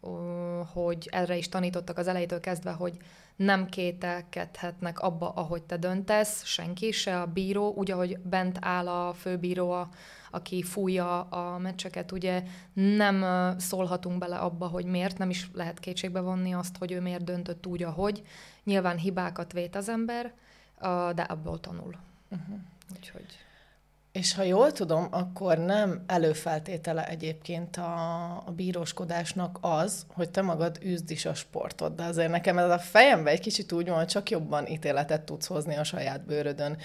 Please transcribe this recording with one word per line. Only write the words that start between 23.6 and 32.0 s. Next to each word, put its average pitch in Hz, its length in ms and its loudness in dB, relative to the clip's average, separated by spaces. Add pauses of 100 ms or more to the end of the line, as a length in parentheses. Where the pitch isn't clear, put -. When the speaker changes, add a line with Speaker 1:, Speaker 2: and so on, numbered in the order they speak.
Speaker 2:
És 185 220 0
ha 196 100 2
jól 196 280 8
tudom, 170 400 2
akkor 180 460 2
nem 190 500 2
előfeltétele 160 1000 0
egyébként 165 720 -6
a, 170 460 -4 (220)
a - 100 -8
bíróskodásnak 175 1080 -2
az, 170 520 0
hogy 175 160 0
te 190 120 0
magad 170 420 2
üzd 175 280 -2
is - 140 -4
a 160 80 0
sportot. - 640 -4
De 165 80 -6